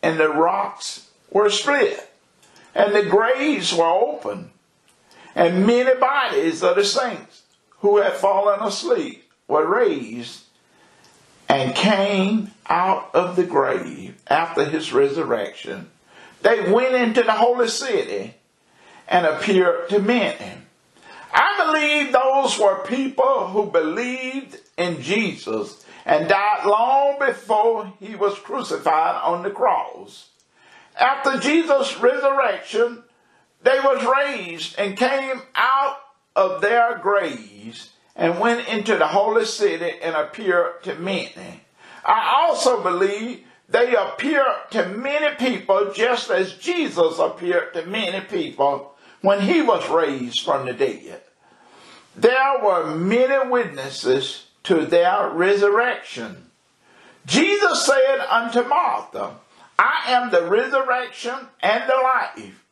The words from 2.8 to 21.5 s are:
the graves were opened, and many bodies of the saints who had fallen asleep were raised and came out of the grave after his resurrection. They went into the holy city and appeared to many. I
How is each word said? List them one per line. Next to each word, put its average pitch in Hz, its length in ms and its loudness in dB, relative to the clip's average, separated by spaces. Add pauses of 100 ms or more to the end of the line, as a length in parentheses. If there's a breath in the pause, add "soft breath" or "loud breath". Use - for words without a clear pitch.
the 208 100 2
graves 226 680 0
were 165 140 2
opened, 170 640 -2 (880 loud breath)
and 185 320 2
many 247 320 4
bodies 214 640 0
of 180 120 4
the 202 80 2
saints 226 600 -4 (360)
who 202 180 4
had 196 160 2
fallen 202 480 2
asleep 196 720 -4 (160)
were 151 200 2
raised 139 800 -2 (1040 soft breath)
and 131 260 0
came 202 760 0 (200)
out 180 440 0
of 180 220 0
the 180 80 2
grave 127 720 -2 (120)
after 160 360 0
his 156 300 -4
resurrection. 139 1000 -2 (520 loud breath)
They 202 280 2
went 254 240 2
into 233 280 2
the 226 100 2
holy 233 340 2
city 156 680 -4 (720 loud breath)
and 180 180 2
appeared 175 640 2
to 208 100 2
many. 202 540 -2 (800 loud breath)
I 349 320 2